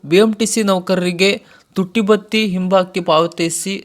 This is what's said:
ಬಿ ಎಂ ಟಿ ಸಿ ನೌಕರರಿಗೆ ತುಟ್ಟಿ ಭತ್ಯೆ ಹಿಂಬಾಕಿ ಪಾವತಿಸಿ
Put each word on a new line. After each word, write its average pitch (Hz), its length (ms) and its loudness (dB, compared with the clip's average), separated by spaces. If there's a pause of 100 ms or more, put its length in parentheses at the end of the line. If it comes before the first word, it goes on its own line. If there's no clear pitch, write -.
(120)
ಬಿ 180 120 4
ಎಂ 220 160 2
ಟಿ 220 140 0
ಸಿ 226 160 -2
ನೌಕರರಿಗೆ 185 640 0 (440)
ತುಟ್ಟಿ 190 340 -2
ಭತ್ಯೆ 214 320 0 (140)
ಹಿಂಬಾಕಿ 185 560 0
ಪಾವತಿಸಿ 170 720 -2